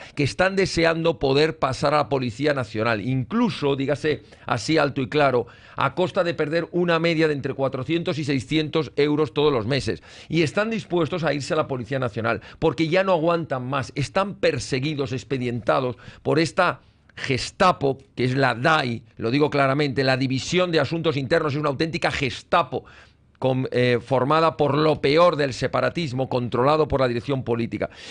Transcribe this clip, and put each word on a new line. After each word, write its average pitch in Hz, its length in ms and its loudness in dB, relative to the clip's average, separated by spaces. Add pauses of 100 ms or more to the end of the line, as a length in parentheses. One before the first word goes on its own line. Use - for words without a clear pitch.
(160)
que 147 80 2
están 185 320 0
deseando 165 640 0
poder 147 380 2
pasar 143 360 0
a 151 40 4
la 139 100 0
Policía 135 460 0
Nacional, 110 520 -2
incluso, 139 680 0
dígase 139 460 -2 (240)
así 151 320 0
alto 143 240 0
y 123 80 -6
claro, 135 360 2 (300)
a 135 180 0
costa 175 300 0
de 170 80 0
perder 160 400 -2
una 170 260 2
media 160 300 2
de 151 60 0
entre 135 180 -4
cuatrocientos 135 680 -2
y 156 60 -4
seiscientos 151 720 -2
euros 147 380 2
todos 147 180 4
los 110 140 0
meses. 113 360 -2 (280)
Y 160 100 2
están 202 300 0
dispuestos 175 520 -2
a 147 120 0
irse 143 180 -6
a 156 60 0
la 156 100 0
Policía 131 300 -4
Nacional, 113 420 -2 (180)
porque 160 300 0
ya 180 160 2
no 190 80 2
aguantan 160 560 0
más, 135 260 -4
están 190 420 -2
perseguidos, 139 760 -2
expedientados 127 840 -2 (260)
por 135 160 0
esta... 165 420 0 (340)
Gestapo, 139 840 0 (180)
que 120 80 0
es 127 120 0
la 131 180 2
dai, 127 480 0 (160)
lo 113 120 -2
digo 143 200 2
claramente, 139 520 2
la 131 140 2
División 139 560 0
de 160 80 4
Asuntos 151 380 -2
Internos 151 340 0
es 147 80 -4
una 151 80 -2
auténtica 156 420 -2
Gestapo, - 720 -2 (540)
con, 131 320 0
eh, 123 340 2
formada 147 520 2
por 139 200 2
lo 151 240 2
peor 160 360 4
del 143 180 -2
separatismo, 127 760 -2
controlado 131 600 2
por 139 120 0
la 131 60 2
dirección 123 380 -2
política. 117 440 -2 (220)